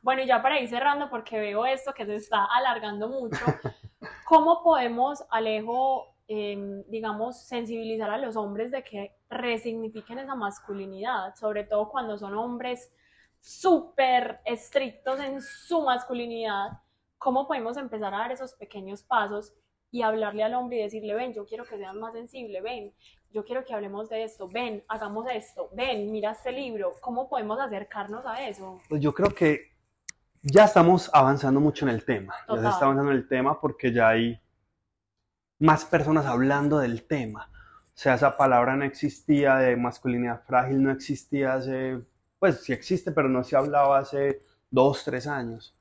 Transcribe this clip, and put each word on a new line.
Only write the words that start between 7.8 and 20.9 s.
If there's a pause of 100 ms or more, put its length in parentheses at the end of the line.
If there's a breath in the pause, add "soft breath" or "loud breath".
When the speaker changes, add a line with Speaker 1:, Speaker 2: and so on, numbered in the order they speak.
Speaker 1:
a
los
hombres
de
que (120)
resignifiquen
esa
masculinidad?
Sobre
todo
cuando
son
hombres (520)
súper
estrictos
en
su
masculinidad, (380)
¿cómo
podemos
empezar
a
dar
esos
pequeños
pasos (380)
y
hablarle
al
hombre
y
decirle,